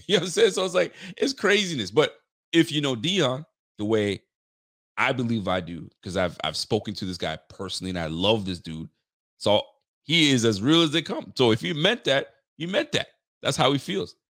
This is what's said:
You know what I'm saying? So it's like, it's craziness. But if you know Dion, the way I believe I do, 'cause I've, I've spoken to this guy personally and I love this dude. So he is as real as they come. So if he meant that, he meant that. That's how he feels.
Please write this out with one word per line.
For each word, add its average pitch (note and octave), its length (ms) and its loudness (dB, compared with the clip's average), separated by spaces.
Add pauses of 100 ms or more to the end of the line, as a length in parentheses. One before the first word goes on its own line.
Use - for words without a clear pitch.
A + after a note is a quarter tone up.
You G3 80 4
know F3 60 2
what F3 40 -4
I'm F3+ 60 -6
saying? G#3+ 200 4
So F#3+ 140 -2
it's E3+ 80 -4
like, F3+ 200 0 (240)
it's C4+ 160 0
craziness. F3 580 0
But C#3 240 2 (360)
if E3 200 4
you D3 100 -2
know C3+ 140 0
Dion, C#3+ 500 0 (320)
the G#2 80 -4
way G#2 380 2 (760)
I B2+ 140 2
believe A#2 360 -2
I F#2 120 0
do, E2+ 300 -10 (120)
'cause F#2 160 -6
I've, F2+ 260 -2
I've D#2+ 140 -6
spoken G#2+ 380 -2
to G2+ 100 -8
this F2+ 120 -6
guy D#2 200 -6 (120)
personally F#2 420 -10
and F2+ 80 -6
I E2 80 -4
love F#2+ 380 2
this F2+ 140 -6
dude. D#2+ 300 -12 (480)
So - 260 2 (400)
he D3+ 280 4
is A#2 140 4
as G#2 180 2
real D#3+ 180 4
as D#3 100 2
they D#3+ 120 0
come. F#3+ 340 -10
So A#2 140 6
if A2 100 2
he F3 120 -4
meant F3+ 320 0
that, C#3 280 0 (240)
he D#3 80 -8
meant G#3 280 -4
that. - 140 -2 (360)
That's C#3 140 -2
how C3 140 4
he C#3+ 80 0
feels. - 360 -6 (240)